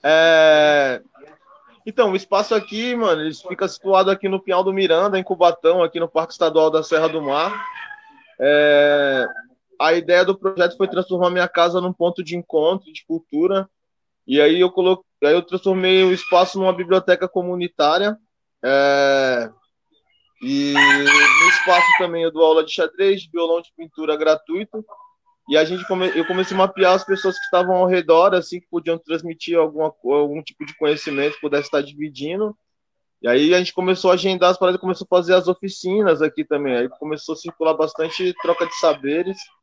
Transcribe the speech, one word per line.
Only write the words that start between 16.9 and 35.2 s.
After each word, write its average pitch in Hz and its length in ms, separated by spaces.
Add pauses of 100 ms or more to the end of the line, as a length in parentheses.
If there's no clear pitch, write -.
comunitária, 180 880 (480)
é... 139 880 (880)
e 139 320
no - 760
espaço 185 380 (120)
também 170 240
eu 165 80
dou 156 140
aula 160 200
de 156 80
xadrez, 190 500
de 160 80
violão, 170 300
de - 160
pintura 156 400
gratuito, 160 680 (640)
e 147 80
a 156 80
gente 180 240
come-, 185 280
eu 160 100
comecei 185 280
a 190 40
mapear 190 360
as 190 100
pessoas 190 320
que - 80
estavam 180 300
ao 180 120
redor, 180 480
assim, 175 260
que - 80
podiam 170 280
transmitir 165 640
alguma 156 320
co-, 135 240
algum 147 260
tipo - 240
de - 120
conhecimento, 147 640
pudesse 143 240
estar 143 180
dividindo. 151 720 (640)
E 117 80
aí 147 240
a 180 60
gente 180 140
começou 185 400
a - 20
agendar 185 360
as 180 80
paradas, 180 220
começou 185 300
a 180 60
fazer 180 180